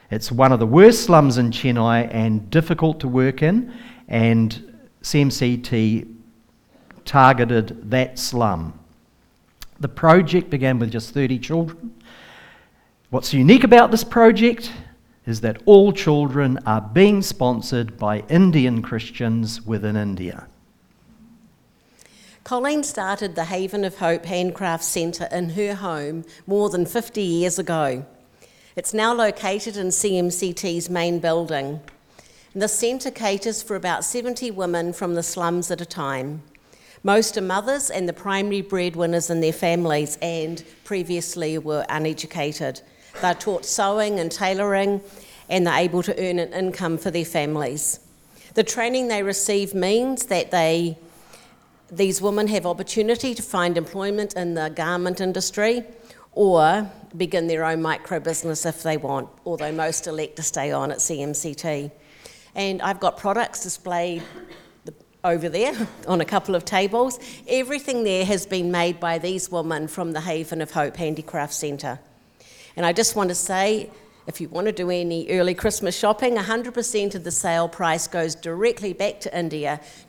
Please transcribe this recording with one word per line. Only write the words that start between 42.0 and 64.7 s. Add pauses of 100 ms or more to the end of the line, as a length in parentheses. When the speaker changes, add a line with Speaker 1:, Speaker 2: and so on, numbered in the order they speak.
Speaker 2:
They're
taught
sewing
and
tailoring (480)
and
they're
able
to
earn
an
income
for
their
families. (560)
The
training
they
receive
means
that
they, (960)
these
women
have
opportunity
to
find
employment
in
the
garment
industry (500)
or (300)
begin
their
own
micro
business
if
they
want, (160)
although
most
elect
to
stay
on
at
C
M
C
T. (640)
And
I've
got
products
displayed (1000)